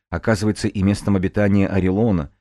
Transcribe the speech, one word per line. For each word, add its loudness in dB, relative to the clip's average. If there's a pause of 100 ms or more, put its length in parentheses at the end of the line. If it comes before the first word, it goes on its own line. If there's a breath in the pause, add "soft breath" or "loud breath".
оказывается -2
и -4
местом 2
обитания 0
Орелона. 0